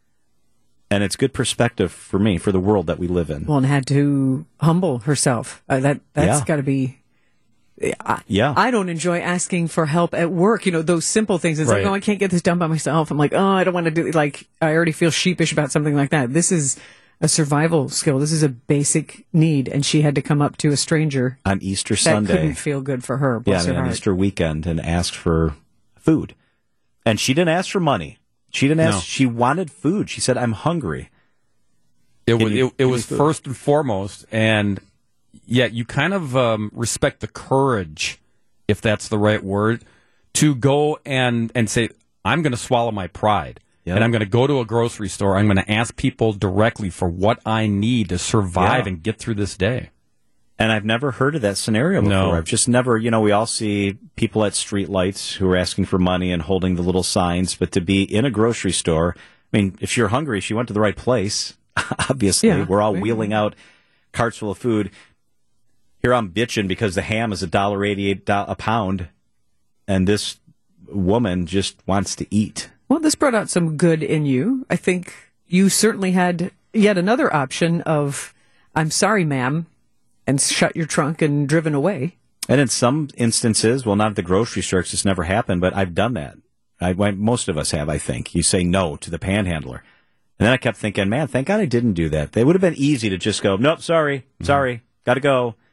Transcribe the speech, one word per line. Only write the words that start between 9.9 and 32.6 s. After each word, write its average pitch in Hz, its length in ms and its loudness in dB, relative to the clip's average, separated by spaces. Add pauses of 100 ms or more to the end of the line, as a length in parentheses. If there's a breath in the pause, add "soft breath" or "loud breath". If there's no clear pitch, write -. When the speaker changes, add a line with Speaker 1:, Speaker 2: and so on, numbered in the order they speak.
Speaker 2:
at 165 160 0
work. 190 340 2
You 190 80 0
know, 165 100 0
those 160 220 0
simple 214 340 0
things. 160 200 0
It's 151 120 0
Speaker 3:
Right. 101 120 2
Speaker 2:
like, 196 80 0
"Oh, 196 40 0
I 196 60 -2
can't 208 180 -2
get 196 120 0
this 175 120 2
done 175 160 2
by 175 80 0
myself." 156 440 0
I'm 143 80 -2
like, 147 160 2
"Oh, 185 120 4
I 190 180 4
don't 180 100 0
wanna 170 160 0
do," 156 220 -2
like, 147 340 0 (160)
I 156 120 2
already 165 180 2
feel 170 180 2
sheepish 165 420 0
about 147 200 -2
something 147 220 2
like 143 160 2
that. 131 220 0
This 170 200 0
is 151 260 0 (440 loud breath)
a 160 60 2
survival 151 600 2
skill. 139 300 0
This 151 140 0
is 156 100 2
a 156 60 4
basic 143 840 -2
need. 156 360 4
And 139 180 0
she 156 160 4
had 147 140 2
to 143 60 0
come 147 200 2
up - 160 0
to 151 120 2
a 143 60 2
stranger 135 720 0
Speaker 1:
On 98 160 0
Easter 95 320 -4
Speaker 2:
that 101 60 0
Speaker 1:
Sunday. 107 320 2
Speaker 2:
couldn't 80 220 0
feel 139 260 -4
good 135 240 -6
for 123 140 -4
her. 135 180 0
Speaker 1:
Yeah, - 80 -6
Speaker 2:
Bless 92 200 2
Speaker 1:
I - 40 -2
mean, 87 60 0
Speaker 2:
her 87 60 -2
Speaker 1:
on 87 60 -2
Speaker 2:
heart. 87 100 -2
Speaker 1:
Easter 101 180 0
weekend 85 520 0
and 82 140 -2
ask 85 340 -2
for 80 400 2 (420)
food. 151 380 0 (720)
And 110 140 2
she - 120 0
didn't 165 220 2
ask 185 160 -2
for 208 100 -2
money. 110 380 -2 (320)
She - 160 0
didn't 156 140 2
ask. 110 160 4
Speaker 3:
No. 92 60 -2
Speaker 1:
She - 220 0
wanted 131 460 0
food. 175 400 -2
She - 100 -10
said, - 160 0
"I'm 120 160 0
hungry." 101 580 -4 (1160)
Speaker 3:
It 117 100 4
Speaker 1:
Can 113 80 4
Speaker 3:
was, 107 80 2
Speaker 1:
you 127 140 2